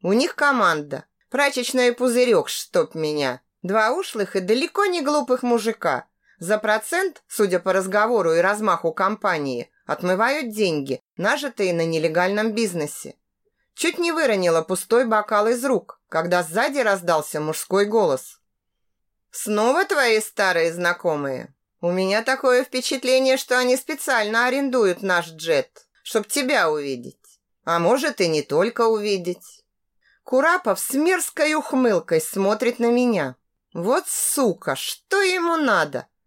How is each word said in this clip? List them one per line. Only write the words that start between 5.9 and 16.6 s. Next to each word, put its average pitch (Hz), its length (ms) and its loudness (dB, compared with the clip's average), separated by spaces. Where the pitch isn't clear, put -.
За 196 220 0
процент, 226 680 -2
судя 185 320 0
по 185 140 0
разговору 190 600 2
и 170 80 4
размаху 190 500 0
компании, 165 800 -2
отмывают 190 640 -2
деньги, 156 500 -2
нажитые 214 580 -2
на 165 120 0
нелегальном 175 680 0
бизнесе. 180 640 -6
Чуть 330 220 -2
не 339 140 0
выронила 196 500 2
пустой 226 440 0
бокал 214 420 0
из 240 180 0
рук, - 340 -2
когда 175 340 0
сзади 247 360 -2